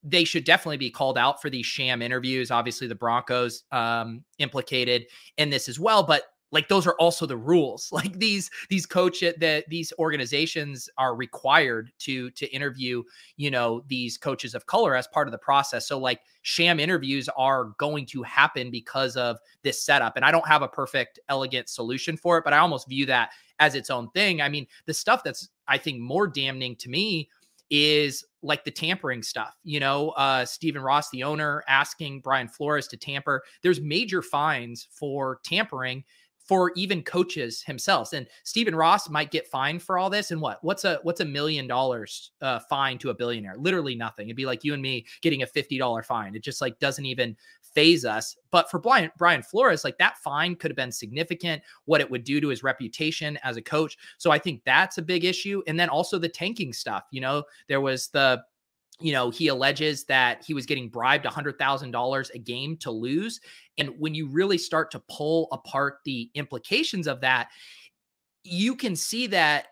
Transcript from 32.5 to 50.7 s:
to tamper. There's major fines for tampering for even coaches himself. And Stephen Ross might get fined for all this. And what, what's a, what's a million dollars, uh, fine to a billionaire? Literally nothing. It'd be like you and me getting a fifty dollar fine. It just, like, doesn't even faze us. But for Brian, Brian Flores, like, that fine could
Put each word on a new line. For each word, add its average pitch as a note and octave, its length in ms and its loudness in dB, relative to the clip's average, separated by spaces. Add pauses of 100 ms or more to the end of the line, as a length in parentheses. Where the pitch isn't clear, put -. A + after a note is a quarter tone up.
to B2 80 -16
tamper. C#3 460 -4 (200)
There's E3+ 180 4
major F3+ 400 -2
fines C#3 720 -2
for C3+ 540 -6
tampering C3+ 600 -4 (400)
for F3+ 300 4
even F#3 300 -2
coaches E3 580 -2
himself. C3+ 500 0
And C3+ 140 -8 (160)
Stephen A3 320 -2
Ross E3 340 4
might D3+ 220 -2
get - 160 -4
fined C#3+ 340 -2
for F#3 160 -2
all F#3 140 0
this. G3+ 220 -2
And D#3+ 80 -4
what, A#2+ 220 -4
what's F#3+ 220 -2
a, F3 200 2
what's E3+ 160 -2
a F3+ 40 0
million C#3+ 440 -2
dollars, B2 640 -2 (100)
uh, B2+ 160 -2
fine C3+ 400 -2
to C3 120 -4
a A2 40 -4
billionaire? A2 420 -6
Literally D3+ 380 -2
nothing. A2 320 -8
It'd A#2 100 -10
be C3+ 80 -6
like B2+ 200 -4
you D3 100 0
and C#3 80 -6
me B2+ 240 -6 (160)
getting C#3+ 200 0
a - 40 -2
fifty C#3 320 -4
dollar A#2 240 0
fine. G#2+ 320 -6
It A2 80 -12
just, - 180 -8
like, A2+ 200 -4
doesn't C#3 260 -2
even B2 300 2 (260)
faze D#3 420 6
us. A2 320 -4 (140)
But F3 200 4
for E3+ 100 -2
Brian, A3 360 4
Brian E3+ 260 4
Flores, A3 420 2
like, C3+ 140 -4
that F#3+ 200 4
fine E3 380 -2
could D#3 160 -4